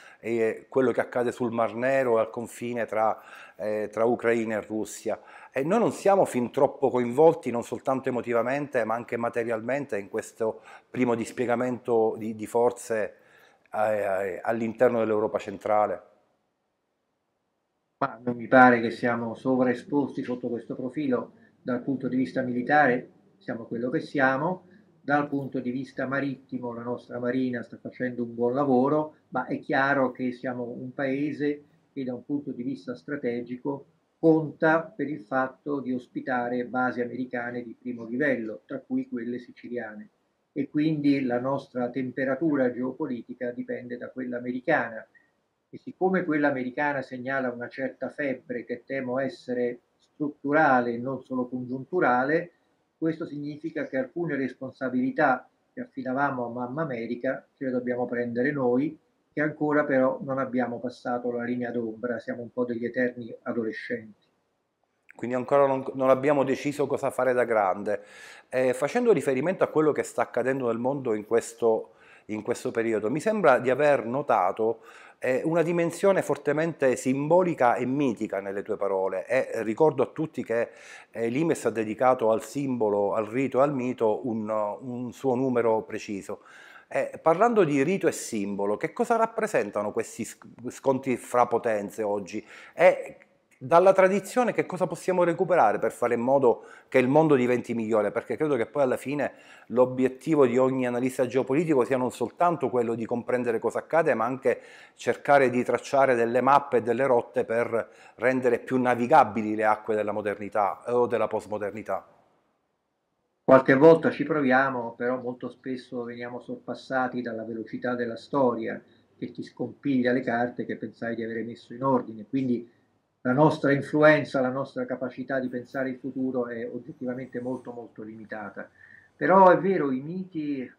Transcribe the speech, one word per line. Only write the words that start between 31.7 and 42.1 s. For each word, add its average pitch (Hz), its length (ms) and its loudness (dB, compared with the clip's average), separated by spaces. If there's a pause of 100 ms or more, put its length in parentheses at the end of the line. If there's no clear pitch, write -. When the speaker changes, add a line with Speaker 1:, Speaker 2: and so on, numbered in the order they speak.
Speaker 2:
che 135 120 -8
da 123 100 -6
un 120 100 -12
punto 139 280 -6
di 120 100 -10
vista 127 320 -8
strategico 123 920 -6 (340)
conta 160 600 4
per 143 260 -8
il 151 140 -8
fatto 135 580 -4
di 127 120 -6
ospitare 123 720 -4
basi 123 340 -2
americane 120 640 -6
di 113 120 -14
primo 120 280 -10
livello, 117 640 -2
tra 135 120 -8
cui 131 300 -4
quelle 120 320 -6
siciliane, 113 680 -12 (420)
e 143 180 -4
quindi 143 540 2
la 120 160 0
nostra 127 500 -4
temperatura 131 800 0